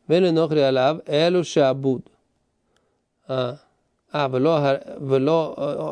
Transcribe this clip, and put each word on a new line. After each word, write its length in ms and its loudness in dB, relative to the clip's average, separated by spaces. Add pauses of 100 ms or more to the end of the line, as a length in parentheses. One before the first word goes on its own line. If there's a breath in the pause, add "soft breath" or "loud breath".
веле 240 2
нохри 280 2
алав, 460 2
элу 380 0
шабуд. 640 0 (1200)
А, 300 -4 (520)
а, 180 -2
вело, 520 0 (200)
вело, 540 0 (380)